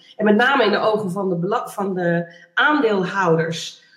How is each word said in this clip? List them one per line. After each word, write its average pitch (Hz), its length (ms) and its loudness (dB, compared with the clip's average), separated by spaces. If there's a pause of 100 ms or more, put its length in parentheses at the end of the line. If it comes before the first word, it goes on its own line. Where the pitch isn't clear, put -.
(160)
en 208 80 -4
met 208 120 6
name 254 280 4
in 202 60 2
de 196 80 0
ogen 214 320 0
van 190 180 -4
de 175 80 -2
bela-, 208 320 -4
van 196 260 -6
de 170 380 -2 (220)
aandeelhouders, 190 1300 0 (140)